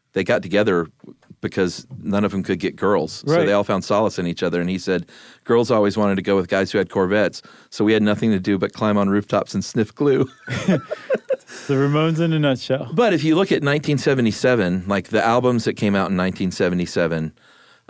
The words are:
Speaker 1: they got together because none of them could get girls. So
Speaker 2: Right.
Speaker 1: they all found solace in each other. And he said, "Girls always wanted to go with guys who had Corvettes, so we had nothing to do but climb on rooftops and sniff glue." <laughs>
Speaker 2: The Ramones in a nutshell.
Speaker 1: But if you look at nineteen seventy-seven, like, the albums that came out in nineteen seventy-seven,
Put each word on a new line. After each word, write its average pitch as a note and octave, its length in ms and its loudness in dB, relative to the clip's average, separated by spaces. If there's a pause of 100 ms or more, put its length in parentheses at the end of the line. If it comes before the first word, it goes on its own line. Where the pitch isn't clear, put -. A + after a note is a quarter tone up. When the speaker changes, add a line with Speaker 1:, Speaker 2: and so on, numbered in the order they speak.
(140)
Speaker 1:
they - 100 0
got A#2+ 200 0
together F#2 440 2 (540)
because - 440 -4 (160)
none G#2 220 -2
of F#2 80 -2
them F#2+ 120 -4
could F2+ 160 -2
get F#2 180 -4
girls. F#2+ 500 -2
So D#3 80 2
Speaker 2:
Right. F3 100 2
Speaker 1:
they G2+ 60 2
all G2+ 140 4
found F#2+ 180 -2
solace G#2 340 0
in F2+ 100 -2
each E2+ 140 -6
other. F2 200 0
And F2 80 -2
he F#2 80 -2
said, F2+ 280 -2 (380)
"Girls A#2+ 260 2
always G#2 280 2
wanted G2+ 180 2
to F#2+ 60 -2
go G2 160 0
with F2+ 100 0
guys G2 240 0
who G#2+ 60 0
had F#2+ 120 0
Corvettes, F#2+ 520 0 (300)
so - 120 -2
we G#2+ 100 4
had G#2+ 80 4
nothing G#2 300 2
to G2 80 2
do G2+ 180 0
but F2+ 160 -2
climb G#2 240 0
on G2 120 2
rooftops G2+ 440 -2
and G2 120 -2
sniff - 280 -2
glue." C3 360 2 (180)
<laughs> D3 320 0 (880)
Speaker 2:
The C#3+ 80 0
Ramones D3+ 440 2
in E3 140 0
a D#3 60 2
nutshell. C3 540 -2
Speaker 1:
But G#3 200 2
if D3 100 0
you D#3 120 2
look F#3+ 160 2
at C#3+ 120 0
nineteen C#3+ 340 0
seventy-seven, A2+ 880 2
like, G2+ 220 -2
the G#2+ 140 2
albums B2 420 2
that A#2+ 80 0
came G2+ 220 0
out F#2+ 140 0
in G2 60 -2
nineteen F#2 360 -2
seventy-seven, F2 840 -2 (560)